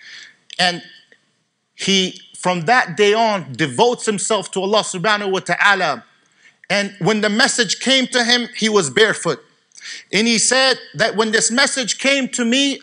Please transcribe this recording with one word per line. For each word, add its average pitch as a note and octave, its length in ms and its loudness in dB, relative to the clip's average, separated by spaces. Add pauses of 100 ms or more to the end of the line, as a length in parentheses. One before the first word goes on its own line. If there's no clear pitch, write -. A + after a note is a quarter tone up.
(580)
And F3 240 0 (920)
he, F#3+ 460 -2 (160)
from F3+ 260 -2
that F3+ 340 0
day G#3 160 4
on, G#3 400 0
devotes D#3 540 0
himself G#3+ 460 -2
to G3 100 -4
Allah G3+ 180 0
subhanahu G3+ 500 -2
wa F#3+ 100 -2
ta'ala. E3+ 640 0 (680)
And G3+ 300 -2
when G#3 200 2
the G#3+ 80 2
message A3 520 0
came C4 280 2
to B3 160 0
him, A#3+ 320 0
he G#3+ 140 0
was G3 180 2
barefoot. E3+ 560 0 (680)
And G#3 160 2
he A#3 120 2
said C4 400 2 (160)
that, F#3+ 220 0
"When A3 160 0
this A3 180 0
message C4 480 -2
came C4+ 320 0
to A#3+ 160 -2
me, C4+ 360 0